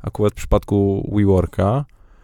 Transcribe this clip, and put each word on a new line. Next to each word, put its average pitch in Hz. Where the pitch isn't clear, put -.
akurat 104
w -
przypadku 101
WeWorka 98